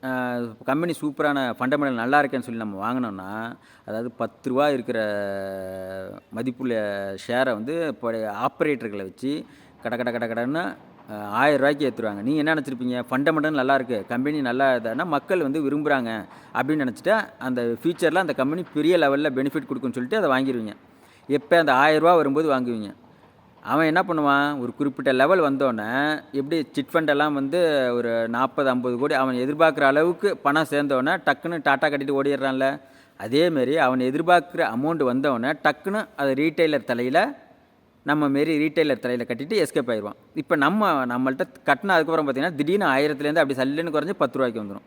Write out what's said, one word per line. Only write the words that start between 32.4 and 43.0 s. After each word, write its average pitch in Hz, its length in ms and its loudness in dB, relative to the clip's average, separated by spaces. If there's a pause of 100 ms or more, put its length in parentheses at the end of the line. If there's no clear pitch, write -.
அதே 139 340 2
மாதிரி 139 260 2
அவன் 131 240 2
எதிர்பார்க்குற 165 560 2
அமௌண்ட் 147 460 0
வந்தோடனே 131 600 0
டக்குன்னு 196 440 0 (100)
அது 139 180 0
ரீட்டைலர் 156 500 0
தலையில, 131 640 0 (560)
நம்ம 147 260 0
மாரி 147 380 0
ரீட்டைலர் 147 320 2
தலையில 123 360 -4
கட்டிட்டு 156 320 0
எஸ்கேப் 127 240 -4
ஆயிடுவான். 104 260 -4 (180)
இப்ப 160 220 -2
நம்ம, 156 500 2
நம்மள்ட்ட 131 340 -2 (260)
கட்டின 143 200 2
அதுக்கப்புறம் 160 460 2
பார்த்தீங்கன்னா, 151 220 -2
திடீர்னு 170 320 0
ஆயிரத்துலேருந்து 147 520 2